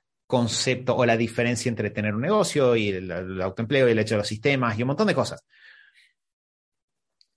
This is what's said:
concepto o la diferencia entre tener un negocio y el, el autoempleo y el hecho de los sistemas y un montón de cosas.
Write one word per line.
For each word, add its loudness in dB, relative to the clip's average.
concepto 0
o 4
la 4
diferencia -2
entre -2
tener -4
un -4
negocio 2
y 0
el, -4
el -6
autoempleo 2
y 6
el 4
hecho 0
de 2
los -4
sistemas 0
y -2
un 0
montón 0
de 2
cosas. -4